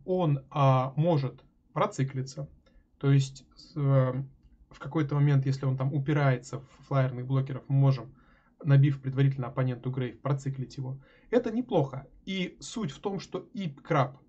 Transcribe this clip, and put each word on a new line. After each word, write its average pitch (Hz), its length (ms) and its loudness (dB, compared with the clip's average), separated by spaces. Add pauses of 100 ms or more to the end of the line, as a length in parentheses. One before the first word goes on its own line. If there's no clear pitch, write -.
он, 175 460 0
а, 135 460 2
может 151 480 0 (280)
проциклиться, 135 760 -4 (500)
то 139 120 2
есть 139 340 2 (120)
с-, - 200 -18
э, 135 460 2 (480)
в - 80 -20
какой-то 147 360 -2
момент, 143 320 4
если 135 200 -2
он 131 100 0
там 135 160 -2
упирается 139 680 0
в - 260 -20
флайерных 127 400 -2
блокеров, 131 420 -2
мы 139 80 2
можем, 131 380 2 (480)
набив 139 380 6
предварительно 135 480 0
оппоненту 127 420 -4
грейв, 127 300 -6
проциклить 135 560 -6
его. 131 240 -10 (300)
Это 233 200 2
неплохо. 190 560 -2 (200)
И 190 340 -4
суть 196 320 -8
в - 80 -18
том, 196 180 -6
что - 360 -10
и 185 160 -6
краб, 139 480 -2 (100)